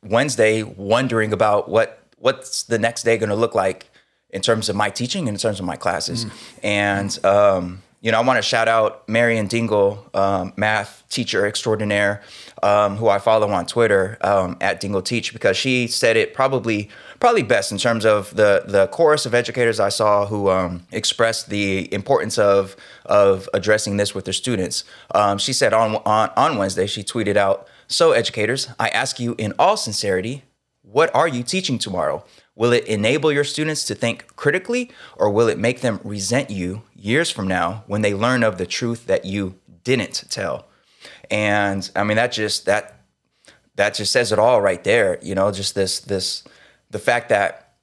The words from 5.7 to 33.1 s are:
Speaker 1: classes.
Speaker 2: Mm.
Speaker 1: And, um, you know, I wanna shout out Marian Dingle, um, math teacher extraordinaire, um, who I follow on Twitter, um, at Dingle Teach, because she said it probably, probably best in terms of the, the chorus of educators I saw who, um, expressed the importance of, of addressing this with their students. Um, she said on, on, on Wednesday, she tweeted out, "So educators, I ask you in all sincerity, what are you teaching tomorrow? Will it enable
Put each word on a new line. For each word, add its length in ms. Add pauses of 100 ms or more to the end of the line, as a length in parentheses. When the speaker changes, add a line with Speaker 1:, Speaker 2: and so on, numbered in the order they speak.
Speaker 1:
classes. 480
Speaker 2:
Mm. 60 (340)
Speaker 1:
And, 600
um, 580 (180)
you 100
know, 80
I 60
wanna 180
shout 240
out 420
Marian 380
Dingle, 680
um, 440
math 520
teacher 380
extraordinaire, 760 (440)
um, 320
who 120
I 120
follow 300
on 160
Twitter, 560
um, 380
at 200
Dingle 220
Teach, 300
because 240
she 300
said 300
it 180
probably, 540 (320)
probably 240
best 260
in 80
terms 260
of 300
the, 320
the 220
chorus 360
of 100
educators 440
I 120
saw 360
who, 240
um, 400
expressed 580
the 460
importance 440
of, 360 (320)
of 480
addressing 440
this 180
with 80
their 100
students. 480 (320)
Um, 240
she 140
said 200
on, 220 (100)
on, 320
on 220
Wednesday, 280
she 180
tweeted 320
out, 320 (200)
"So 240
educators, 560 (120)
I 80
ask 320
you 180
in 200
all 180
sincerity, 680 (400)
what 320
are 140
you 140
teaching 360
tomorrow? 460 (300)
Will 180
it 140
enable 460